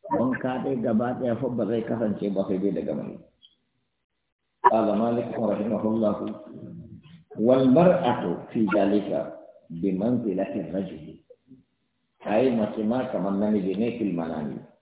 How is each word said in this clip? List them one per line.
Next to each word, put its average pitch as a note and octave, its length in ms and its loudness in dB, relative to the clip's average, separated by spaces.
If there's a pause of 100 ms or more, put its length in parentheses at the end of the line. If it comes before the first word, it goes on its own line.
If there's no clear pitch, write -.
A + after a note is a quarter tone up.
Wanka B2+ 560 -2
dai C3+ 160 -2
gaba A#2+ 400 0
ɗaya A#2+ 160 0
fa B2+ 160 -2
ba A2+ 140 -2
zai A2 180 0
kasance A2 480 -2
ba F#2+ 160 -2
sai F#2+ 100 0
dai G2 140 0
daga D2+ 220 -4
mani. A1 240 -8 (1500)
قال A2 160 4 (100)
مالك A#2+ 400 0
رحمه G#2 460 -2
الله، A2 340 2 (1200)
والمرأة C3 1120 4
في A2+ 140 2 (100)
ذلك G2 320 2 (640)
بمنزلة F#2+ 880 0
الرجل. F#2 440 -6 (1200)
Ai A2+ 320 4
mace G#2+ 260 -2
ma A#2+ 300 0
kamar F#2 240 -2
namiji G2+ 400 2
ne A2+ 220 -2
fil G#2 140 0
manami. D#2+ 460 -6 (240)